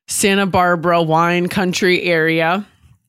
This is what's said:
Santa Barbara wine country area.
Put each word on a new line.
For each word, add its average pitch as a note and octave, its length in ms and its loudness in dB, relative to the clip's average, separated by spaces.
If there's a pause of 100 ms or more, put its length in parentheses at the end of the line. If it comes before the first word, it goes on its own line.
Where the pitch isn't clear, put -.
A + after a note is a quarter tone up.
Santa G3 380 0
Barbara F3 560 0
wine E3+ 460 0
country F3+ 540 0
area. E3 640 0 (440)